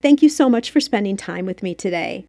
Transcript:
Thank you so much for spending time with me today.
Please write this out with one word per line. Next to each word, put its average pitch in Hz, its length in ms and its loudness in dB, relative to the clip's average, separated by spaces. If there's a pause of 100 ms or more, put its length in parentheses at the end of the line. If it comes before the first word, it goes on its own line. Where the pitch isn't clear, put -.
Thank 285 200 4
you 302 80 8
so 285 200 2
much 233 200 0
for 311 100 2
spending 202 380 -2
time 175 280 -8
with 185 180 -8
me 180 100 -4
today. 175 560 -6